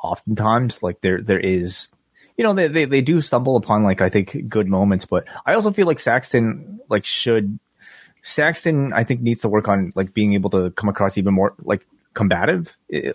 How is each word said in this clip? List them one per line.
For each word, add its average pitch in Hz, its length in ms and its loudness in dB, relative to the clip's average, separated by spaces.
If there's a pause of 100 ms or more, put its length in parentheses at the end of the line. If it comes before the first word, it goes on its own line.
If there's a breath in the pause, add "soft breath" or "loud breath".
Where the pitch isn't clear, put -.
oftentimes. 110 840 -2
Like, 90 160 -6
there, 92 200 0
there 104 200 0
is, 92 480 -4 (480 soft breath)
you 233 80 0
know, 208 100 2
they, 180 140 2
they, 156 160 0
they 135 160 2
do 156 200 2
stumble 131 360 2
upon, 107 260 2
like, 98 180 2
I 92 100 2
think, 104 380 -2
good 107 200 0
moments, 95 360 2
but 90 200 -2 (200 loud breath)
I 156 100 2
also 208 180 2
feel 196 160 2
like 156 100 0
Saxton, 123 800 0 (100)
like, 104 160 0
should, 107 540 0 (640 loud breath)
Saxton, 151 720 -2
I 110 100 0
think, 120 180 -2
needs 117 220 -2
to 113 60 0
work 104 180 2
on, 98 300 0
like, 95 180 -4
being 104 200 2
able 98 160 0
to 90 200 0
come 101 180 -4
across 98 300 -2
even 98 160 2
more, 95 280 2
like, - 240 -4 (280)
combative, 107 640 0 (160)
eh, - 220 -4